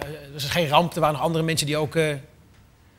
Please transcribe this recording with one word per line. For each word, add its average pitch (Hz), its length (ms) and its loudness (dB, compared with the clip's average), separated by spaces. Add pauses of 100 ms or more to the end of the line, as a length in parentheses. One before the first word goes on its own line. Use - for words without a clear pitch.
er 147 320 -14
is 139 80 -8
geen 160 240 0
ramp. 156 260 4
Er 175 60 -4
waren 156 160 4
nog 135 80 -2
andere 160 200 0
mensen 160 220 0
die 147 120 -2
ook, 156 180 -2
eh, 156 200 2 (840)